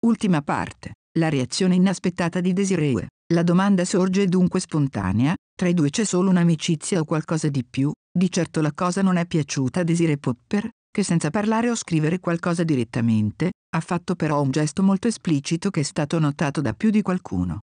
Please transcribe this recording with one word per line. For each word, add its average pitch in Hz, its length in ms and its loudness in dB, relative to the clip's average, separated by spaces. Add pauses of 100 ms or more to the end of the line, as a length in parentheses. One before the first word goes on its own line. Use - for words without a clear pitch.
Ultima 208 360 2
parte. - 500 -6 (260)
La 165 100 2
reazione 156 460 0
inaspettata 180 640 0
di 180 120 0
Desiree. 175 560 0 (240)
La 170 100 2
domanda 180 420 4
sorge 190 420 0
dunque 185 340 2
spontanea, 127 760 0 (200)
tra 185 140 0
i 175 60 2
due 147 160 2
c'è 220 140 -2
solo 190 260 2
un'amicizia 170 720 2
o 156 40 0
qualcosa 156 440 -2
di 139 160 -2
più? 139 280 -2 (180)
Di 180 200 2
certo 160 300 -2
la 147 120 0
cosa 180 300 -2
non 185 140 2
è 170 100 0
piaciuta 143 540 -2
a 180 40 0
Desiree 165 340 0
Popper, 202 520 -4 (200)
che 214 120 -2
senza 165 280 0
parlare 220 400 0
o 233 40 -2
scrivere 165 440 0
qualcosa 170 460 -2
direttamente, 117 840 0 (240)
ha 160 60 2
fatto 175 360 -4
però 147 240 0
un 139 100 0
gesto 151 320 0
molto 190 240 2
esplicito 170 640 -2
che 165 100 -2
è 143 40 0
stato 151 340 -4
notato 147 420 -2
da 123 120 -2
più 220 180 0
di 208 120 2
qualcuno. 92 580 -4 (100)